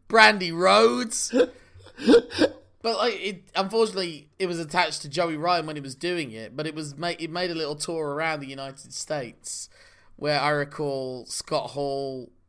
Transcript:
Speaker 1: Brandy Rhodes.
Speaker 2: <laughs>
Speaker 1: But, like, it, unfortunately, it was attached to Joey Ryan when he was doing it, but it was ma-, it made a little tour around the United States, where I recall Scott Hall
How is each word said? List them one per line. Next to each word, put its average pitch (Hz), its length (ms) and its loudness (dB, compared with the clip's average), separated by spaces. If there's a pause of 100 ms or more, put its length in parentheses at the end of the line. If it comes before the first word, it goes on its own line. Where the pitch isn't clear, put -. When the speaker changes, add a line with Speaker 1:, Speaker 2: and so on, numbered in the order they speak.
Speaker 1:
Brandy 214 440 6
Rhodes. 220 840 4 (640)
Speaker 2:
<laughs> 277 60 -12 (800)
Speaker 1:
But, 226 140 0
like, 226 160 2 (100)
it, 190 180 -4 (120)
unfortunately, 190 720 0 (120)
it 190 80 2
was 170 100 -2
attached 165 440 0
to 147 60 -12
Joey 160 280 0
Ryan 165 300 0
when 156 100 -8
he 147 60 -8
was 135 120 -10
doing 170 380 -4
it, 110 240 -12
but 151 100 -6
it 156 80 -8
was 151 220 -10
ma-, 170 200 -4
it 160 140 -8
made 175 220 -4
a - 20 -4
little 151 220 -4
tour 160 320 -4
around 151 320 -2
the 135 80 -10
United 135 440 -12
States, - 760 -8 (480)
where 147 240 0
I 139 100 2
recall 139 760 -4
Scott 123 440 -4
Hall 139 640 -4 (160)